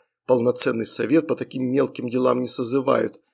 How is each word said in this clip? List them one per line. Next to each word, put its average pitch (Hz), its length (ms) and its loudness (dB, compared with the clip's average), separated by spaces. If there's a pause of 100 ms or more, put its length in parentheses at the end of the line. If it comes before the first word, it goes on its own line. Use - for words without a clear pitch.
(260)
Полноценный 120 580 2
совет 117 420 0
по - 80 -2
таким - 300 -6
мелким 127 440 -2
делам 127 340 2
не 120 60 -4
созывают, 127 680 0 (160)